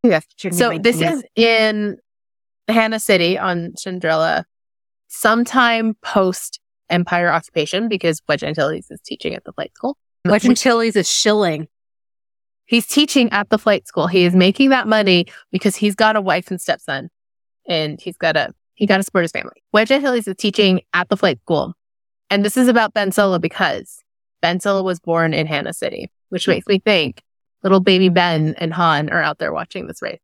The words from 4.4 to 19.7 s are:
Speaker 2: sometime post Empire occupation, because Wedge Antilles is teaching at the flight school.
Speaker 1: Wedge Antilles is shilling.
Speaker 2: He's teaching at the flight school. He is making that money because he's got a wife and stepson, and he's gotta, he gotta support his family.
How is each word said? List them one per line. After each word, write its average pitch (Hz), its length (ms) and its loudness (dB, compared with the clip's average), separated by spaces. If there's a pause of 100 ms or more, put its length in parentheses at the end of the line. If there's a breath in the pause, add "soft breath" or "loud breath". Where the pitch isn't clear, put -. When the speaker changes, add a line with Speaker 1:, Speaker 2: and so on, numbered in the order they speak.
Speaker 2:
sometime 233 960 0
post - 580 -2 (300)
Empire 175 420 0
occupation, 165 560 -4
because 180 400 -2
Wedge 147 160 -2
Antilles 151 460 -4
is - 120 -18
teaching - 340 -10
at - 80 -14
the - 100 -18
flight - 220 -10
school. 269 220 -8 (280)
Speaker 1:
Wedge 202 200 2
Antilles 233 500 2
is 190 140 0
shilling. 180 580 0 (1000)
Speaker 2:
He's 233 220 0
teaching 285 440 2
at 202 180 -2
the 220 100 2
flight - 280 0
school. 165 200 -2
He 180 180 4
is 175 100 2
making 190 340 4
that 254 180 2
money 196 380 2 (260 loud breath)
because 190 240 0
he's 208 200 0
got 220 200 2
a 208 60 0
wife 185 280 -2
and 185 100 -6
stepson, 151 500 -6 (580)
and 156 340 -4
he's - 160 -12
gotta, 156 360 -2 (200)
he - 120 -2
gotta 196 180 2
support 185 200 0
his 165 80 -4
family. - 300 -12 (100)